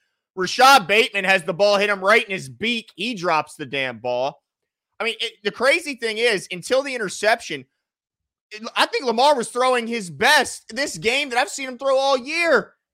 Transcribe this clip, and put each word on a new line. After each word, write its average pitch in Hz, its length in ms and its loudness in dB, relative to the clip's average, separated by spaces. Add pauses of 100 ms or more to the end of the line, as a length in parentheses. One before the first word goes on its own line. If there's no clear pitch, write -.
(380)
Rashad 240 480 6
Bateman 208 400 0
has 190 160 4
the 175 140 -4
ball 202 220 4
hit 202 120 0
him 202 100 0
right 214 240 4
in 208 60 -12
his 170 180 -8
beak. 208 480 -6
He 226 200 -6
drops 165 400 -2
the 151 100 -10
damn 131 320 -6
ball. 123 460 -4 (560)
I - 40 -6
mean, 226 160 -4
it, 226 140 -8 (100)
the 202 60 -2
crazy 285 460 -2
thing 220 240 -6
is, 226 320 0
until 240 320 -2
the 277 100 -6
interception, 208 720 -2 (840)
it, - 100 -16 (140)
I 247 100 2
think 330 200 -6
Lamar 254 300 2
was 226 140 -4
throwing 247 380 0
his 226 240 -6
best 233 640 0
this 277 200 -4
game 247 340 -2
that 240 100 -2
I've 294 100 0
seen 269 200 -8
him 247 100 -12
throw 269 180 0
all 269 200 2
year. 294 580 0 (180)